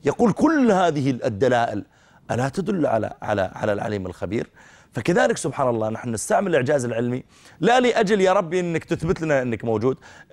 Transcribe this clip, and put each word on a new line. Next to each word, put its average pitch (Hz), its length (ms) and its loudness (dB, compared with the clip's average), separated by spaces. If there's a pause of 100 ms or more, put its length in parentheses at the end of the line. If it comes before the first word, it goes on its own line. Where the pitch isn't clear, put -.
يقول: 196 280 2
"كل 285 380 4
هذه 165 400 2
الدلائل 117 720 0 (460)
ألا 120 180 -2
تدل 175 380 -2
على، 110 360 -2
على، 101 320 -2
على 107 180 -2
العليم 101 340 -4
الخبير؟" 92 440 -6 (420)
فكذلك 185 440 0
سبحان 131 320 -2
الله 110 200 0
نحن 110 220 -6
نستعمل 190 400 -2
الإعجاز 143 340 0
العلمي 120 400 -4 (360)
لا 233 200 4
لأجل 226 400 2
يا 185 120 4
ربي 185 280 0
إنك 170 240 -2
تثبت 165 360 -2
لنا 147 220 2
إنك 120 220 -4
موجود، 117 340 0 (340)